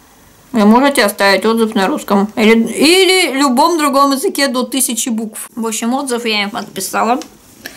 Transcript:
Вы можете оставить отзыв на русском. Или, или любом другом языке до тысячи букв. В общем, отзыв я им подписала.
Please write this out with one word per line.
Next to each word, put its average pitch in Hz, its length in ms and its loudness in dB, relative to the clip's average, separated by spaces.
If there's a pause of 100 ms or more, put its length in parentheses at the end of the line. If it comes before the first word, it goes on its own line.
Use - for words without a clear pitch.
(500)
Вы 220 140 2
можете 254 400 4
оставить 196 400 0
отзыв 220 320 0
на 190 100 0
русском. 202 480 -2
Или, 220 200 4
или 339 840 2
любом 294 400 2
другом 277 320 2
языке 277 380 -2
до 247 160 -2
тысячи 254 440 -4
букв. 220 460 -8
В 226 100 -8
общем, 226 300 -4
отзыв 254 300 -4
я 214 200 -2
им 202 60 -6
подписала. 208 720 -4 (560)